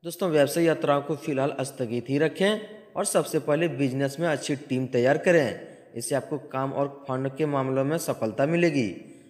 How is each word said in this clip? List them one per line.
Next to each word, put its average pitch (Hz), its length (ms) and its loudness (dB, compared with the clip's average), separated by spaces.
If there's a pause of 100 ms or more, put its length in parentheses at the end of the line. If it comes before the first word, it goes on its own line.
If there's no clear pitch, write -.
दोस्तों, 170 260 -2
व्यवसाय 151 340 4
यात्राओं 143 380 2
को 147 140 -4
फिलहाल 139 440 -2
स्थगित 120 480 -4
ही 139 100 0
रखें 185 420 2 (360)
और 202 80 -2
सबसे 170 340 0
पहले 156 300 0
बिजनेस 135 520 -2
में 170 80 0
अच्छी 147 280 -2
टीम 131 300 -2
तैयार 127 320 4
करें, 156 420 4 (340)
इससे 117 200 -6
आपको 139 240 -4
काम 135 340 -6
और 139 360 -4
फंड 135 280 -2
के 156 100 0
मामलों 135 380 0
में 151 140 0
सफलता 120 480 -2
मिलेगी। 151 480 2 (360)